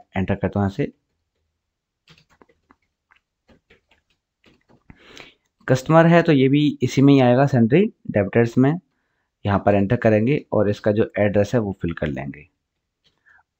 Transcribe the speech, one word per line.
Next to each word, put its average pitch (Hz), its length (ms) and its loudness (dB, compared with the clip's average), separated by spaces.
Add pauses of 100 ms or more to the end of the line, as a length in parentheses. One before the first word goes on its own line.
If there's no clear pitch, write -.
(160)
एंटर 95 180 -4
करता 98 260 -4
हूँ 98 80 -2
यहाँ - 20 -2
से। - 220 -8 (4000)
कस्टमर 160 380 2
है 170 160 4
तो 165 100 0
ये 135 160 2
भी 147 340 0
इसी 135 200 -2
में 139 120 6
ही 139 60 4
आएगा, 127 260 4
सन्ड्री 135 460 0 (180)
डेबिटर्स 113 480 0
में, 143 200 0 (680)
यहाँ 101 120 0
पर 101 160 0
एंटर 98 220 0
करेंगे 113 560 0
और 104 180 0
इसका 104 220 -4
जो 107 260 -2
एड्रेस 104 360 0
है 120 60 0
वो 98 220 -8
फिल 85 100 -6
कर 80 140 -8
लेंगे। 69 420 -12 (1120)